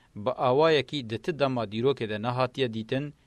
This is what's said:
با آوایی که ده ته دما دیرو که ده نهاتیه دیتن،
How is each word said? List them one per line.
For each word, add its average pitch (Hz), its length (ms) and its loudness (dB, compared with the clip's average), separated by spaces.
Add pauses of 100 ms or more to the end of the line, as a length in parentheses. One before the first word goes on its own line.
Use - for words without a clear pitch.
(160)
با 104 160 -2
آوایی 143 520 4
که 147 180 -6
ده 113 160 -6
ته - 140 -6
دما 131 340 0
دیرو 113 280 0
که 117 140 -4
ده 104 100 -4
نهاتیه 123 500 -2
دیتن، 127 460 -4 (140)